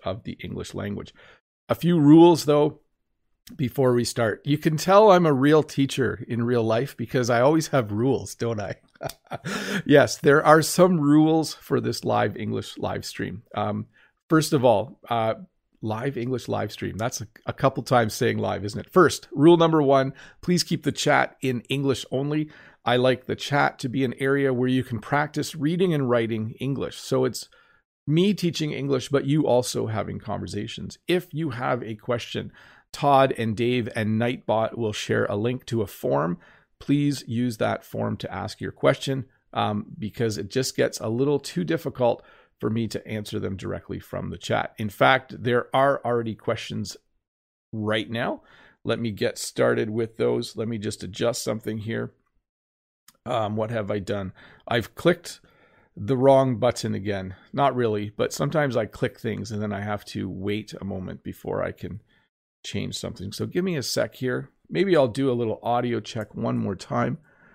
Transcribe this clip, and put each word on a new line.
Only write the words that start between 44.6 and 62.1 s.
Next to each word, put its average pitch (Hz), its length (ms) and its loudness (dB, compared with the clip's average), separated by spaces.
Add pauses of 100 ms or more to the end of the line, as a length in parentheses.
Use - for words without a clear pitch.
In 107 100 -6
fact, 131 540 0
there 120 320 -2
are 135 300 2
already 117 300 -2
questions 107 640 -6 (760)
right 107 360 -4
now. 135 340 -4 (420)
Let 113 140 -2
me 113 120 -4
get 104 280 -4
started 120 520 0
with 113 260 -4
those. 120 400 -2
Let 110 120 -4
me 117 100 -6
just 104 240 -8
adjust 117 400 -4
something 113 360 -6
here. 113 340 -6 (1120)
Um, 107 300 -2
what 110 140 -2
have 107 200 -4
I 107 80 -2
done? 98 340 -6 (360)
I've 120 260 -4
clicked - 460 -2 (560)
the 107 200 -2
wrong 131 400 6
button 113 380 0
again. 95 400 -6 (180)
Not 139 220 2
really, 107 420 -2
but 117 160 -2
sometimes 143 440 0
I 113 100 0
click - 320 -6
things 101 320 -6
and 107 100 -6
then 104 120 -4
I 98 80 -6
have 104 260 -6
to 98 240 -6
wait 98 500 -6
a - 40 -10
moment 92 380 -8
before 98 400 -6
I 90 100 -4
can 98 280 -12 (640)